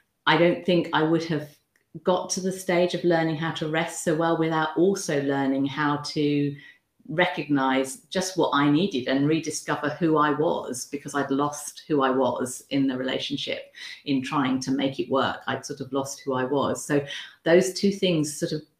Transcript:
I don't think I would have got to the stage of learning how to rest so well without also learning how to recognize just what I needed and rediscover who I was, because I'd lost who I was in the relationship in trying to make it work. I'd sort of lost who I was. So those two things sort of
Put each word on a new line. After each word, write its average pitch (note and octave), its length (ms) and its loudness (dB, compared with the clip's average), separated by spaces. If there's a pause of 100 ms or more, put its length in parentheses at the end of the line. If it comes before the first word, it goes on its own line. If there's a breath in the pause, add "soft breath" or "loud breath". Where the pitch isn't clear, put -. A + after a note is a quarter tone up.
(260 loud breath)
I D#3 120 4
don't E3+ 280 4
think E3+ 280 2
I D3+ 100 2
would D#3+ 220 2
have D3 240 -4 (540)
got F3+ 260 0
to - 100 -4
the F#3 140 -4
stage F3+ 400 0
of E3 100 -4
learning E3 320 2
how D#3 160 -4
to D#3+ 160 -4
rest D#3+ 380 -4
so E3 100 2
well E3 220 2
without D#3+ 400 0
also E3+ 460 2
learning C#3 420 0
how D3 320 0
to D3 580 0 (540 loud breath)
recognize C#3+ 880 0 (120)
just - 280 -4
what D#3 160 2
I C#3+ 160 4
needed D3 400 0
and C#3 180 2
rediscover D3+ 600 -2
who D#3 260 2
I D3+ 140 4
was, D3 560 -2
because C#3+ 300 -10
I'd C#3 160 0
lost C#3+ 540 -2
who D3 160 2
I C3 100 4
was B2+ 580 0
in C#3 180 2
the B2+ 100 -2
relationship C#3 760 -6 (320 loud breath)
in C3+ 160 0
trying C3 400 0
to C3+ 100 -4
make C#3 300 -2
it - 80 -4
work. B2+ 380 0
I'd B2 180 -6
sort C#3+ 160 -10
of B2+ 100 -10
lost C3+ 300 -4
who C3+ 120 -4
I B2+ 120 0
was. C3 400 -2
So C#3+ 180 0 (400 loud breath)
those F3+ 300 6
two G3+ 180 2
things E3 460 0
sort E3+ 160 -4
of D3+ 80 -6 (180)